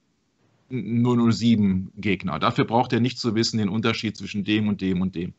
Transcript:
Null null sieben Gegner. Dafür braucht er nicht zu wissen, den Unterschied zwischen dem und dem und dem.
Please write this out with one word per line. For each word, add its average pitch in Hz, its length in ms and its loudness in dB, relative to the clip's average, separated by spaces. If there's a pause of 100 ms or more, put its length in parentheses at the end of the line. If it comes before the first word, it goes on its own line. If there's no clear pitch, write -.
(680)
Null 120 480 0
null 117 160 4
sieben 98 640 2
Gegner. 92 420 -2
Dafür 120 240 2
braucht 120 300 0
er 113 80 4
nicht 127 180 -2
zu 110 160 -2
wissen, 117 220 0
den 107 100 0
Unterschied 110 480 -2
zwischen 98 300 -8
dem 107 240 2
und 95 100 -2
dem 95 220 0
und 92 140 -2
dem. 90 240 -6